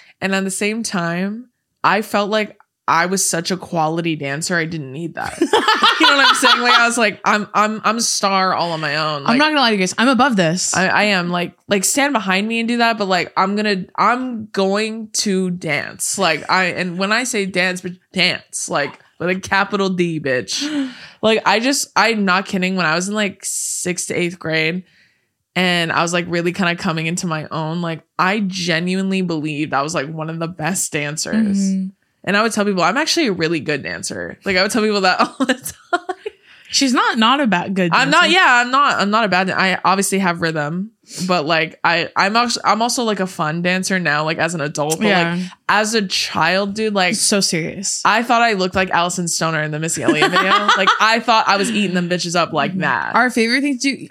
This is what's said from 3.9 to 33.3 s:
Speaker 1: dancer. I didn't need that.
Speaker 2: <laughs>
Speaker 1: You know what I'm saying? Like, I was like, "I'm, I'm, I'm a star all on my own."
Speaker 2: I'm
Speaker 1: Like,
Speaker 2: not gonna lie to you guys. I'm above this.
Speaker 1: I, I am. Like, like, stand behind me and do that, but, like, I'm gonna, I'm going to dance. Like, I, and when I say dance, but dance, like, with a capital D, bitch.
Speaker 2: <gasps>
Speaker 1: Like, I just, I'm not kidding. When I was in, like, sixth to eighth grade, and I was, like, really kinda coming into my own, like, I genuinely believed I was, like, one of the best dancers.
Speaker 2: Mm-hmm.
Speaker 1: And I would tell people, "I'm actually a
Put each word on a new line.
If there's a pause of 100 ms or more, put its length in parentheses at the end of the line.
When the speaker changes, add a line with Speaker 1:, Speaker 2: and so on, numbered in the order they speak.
Speaker 1:
dancer.
I
didn't
need
that.
Speaker 2:
<laughs> (340)
Speaker 1:
You
know
what
I'm
saying?
Like,
I
was
like,
"I'm,
I'm,
I'm
a
star
all
on
my
own."
Speaker 2:
I'm
Speaker 1:
Like,
Speaker 2:
not
gonna
lie
to
you
guys.
I'm
above
this.
Speaker 1:
I,
I
am.
Like, (160)
like,
stand
behind
me
and
do
that,
but,
like,
I'm
gonna, (120)
I'm
going
to
dance.
Like,
I,
and
when
I
say
dance,
but (220)
dance,
like, (200)
with
a
capital
D,
bitch. (340)
Speaker 2:
<gasps> (220)
Speaker 1:
Like,
I
just,
I'm
not
kidding.
When
I
was
in,
like,
sixth
to
eighth
grade, (720)
and
I
was,
like,
really
kinda
coming
into
my
own,
like, (160)
I
genuinely
believed
I
was,
like,
one
of
the
best
dancers.
Speaker 2:
Mm-hmm. (360)
Speaker 1:
And
I
would
tell
people,
"I'm
actually
a